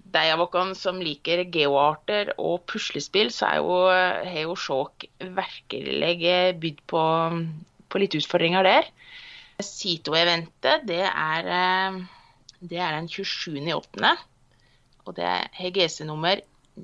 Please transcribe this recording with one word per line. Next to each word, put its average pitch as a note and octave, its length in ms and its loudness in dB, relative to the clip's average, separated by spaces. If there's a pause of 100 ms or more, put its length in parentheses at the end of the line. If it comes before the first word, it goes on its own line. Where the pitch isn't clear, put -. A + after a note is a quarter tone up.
(120)
De D#3+ 180 2
av D#3+ 120 2
oss F3+ 400 0
som F#3 180 -2
liker E3+ 500 -2
geoarter D3+ 880 2
og E3 300 -2
puslespill, G#3 640 0
så G#3+ 160 -2
er D2+ 80 2
jo, F3 320 2
eh, F#3 380 2
har F3 160 -6
jo D#3+ 120 -4
Skjåk - 540 -4 (120)
virkelig, E3+ 1080 -4
eh, F3+ 260 4
bydd E3 340 -6
på, E3 640 0 (400)
på G3 100 -2
litt G3 120 2
utfordringer E3+ 520 2
der. A3+ 220 6 (720)
Sito-eventet, E3+ 1300 0
det F#3 260 0
er, D#3 360 -2
eh, F#3 440 0 (720)
det E3+ 160 -10
er F3 140 -2
den D#3+ 160 -4
tjuesjuende D#3+ 640 -6
i D#3+ 40 0
åttende, A#3+ 440 0 (880)
og F3+ 80 -14
det F3+ 100 -4
har - 460 -2
G F3+ 160 2
C D#3+ 160 -8
nummer D#3 380 0 (420)